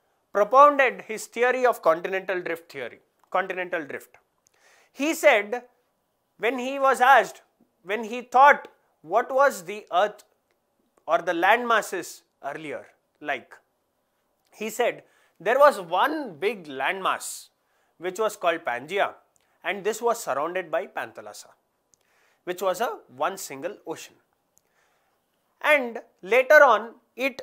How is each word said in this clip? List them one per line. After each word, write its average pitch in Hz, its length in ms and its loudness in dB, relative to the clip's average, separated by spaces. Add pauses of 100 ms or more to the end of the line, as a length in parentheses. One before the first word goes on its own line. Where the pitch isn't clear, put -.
(320)
propounded 254 680 6
his 220 240 -12
theory 247 400 0
of 233 160 0
continental 185 580 -2
drift - 300 -10
theory, 123 300 -14 (300)
continental 180 540 -4
drift. - 320 -14 (760)
He 302 220 -2
said, 208 500 2 (720)
when 240 200 -2
he 262 200 -6
was 269 220 2
asked, 247 420 4 (400)
when 214 220 -6
he 240 180 -10
thought 262 460 6 (340)
what 214 280 -2
was 262 340 2
the 208 280 -14
earth 202 320 -2 (800)
or 165 120 2
the 170 160 -2
land 208 320 2
masses 202 560 -4 (220)
earlier 143 420 -12 (340)
like, 139 340 -8 (1000)
he 214 160 -8
said 214 340 -4 (340)
there 214 200 0
was 277 220 6
one 214 540 -2
big 185 320 -6
landmass 147 840 -6 (500)
which 180 200 -8
was 214 180 -2
called 165 280 -2
Pangaea, 135 500 -4 (500)
and 185 200 -6
this 220 180 -4
was 233 200 -2
surrounded 165 480 -6
by 170 160 -2
Panthalassa, 113 640 -14 (920)
which 180 160 -8
was 185 200 -2
a 294 180 -4 (180)
one 170 200 -4
single 165 400 -12 (100)
ocean. - 280 -14 (1500)
And 240 400 0 (220)
later 262 400 4
on, 226 320 2 (220)
it 254 260 -6